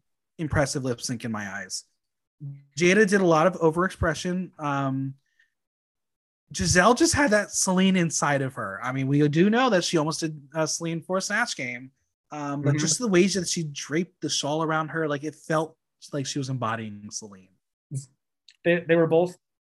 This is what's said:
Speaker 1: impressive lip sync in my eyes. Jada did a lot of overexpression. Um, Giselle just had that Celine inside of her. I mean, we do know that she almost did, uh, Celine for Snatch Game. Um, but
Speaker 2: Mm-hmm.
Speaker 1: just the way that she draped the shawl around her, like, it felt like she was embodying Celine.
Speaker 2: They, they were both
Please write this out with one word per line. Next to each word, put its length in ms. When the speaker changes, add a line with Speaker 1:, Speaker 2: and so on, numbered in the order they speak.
Speaker 1:
impressive 460
lip 160
sync 240
in 80
my 200
eyes. 320
Jada 300
did 140
a 40
lot 200
of 80
overexpression. 960
Um, 540
Giselle 400
just 200
had 180
that 180
Celine 460
inside 460
of 120
her. 280
I 100
mean, 160
we 200
do 220
know 200
that 140
she 120
almost 240
did, 200
uh, 120
Celine 360
for 180
Snatch 360
Game. 340
Um, 320
but 80
Speaker 2:
Mm-hmm. 80
Speaker 1:
just 200
the 100
way 180
that 220
she 240
draped 480
the 80
shawl 340
around 260
her, 200
like, 160
it 100
felt 420
like 140
she 120
was 120
embodying 600
Celine. 380
Speaker 2:
They, 220
they 100
were 100
both 300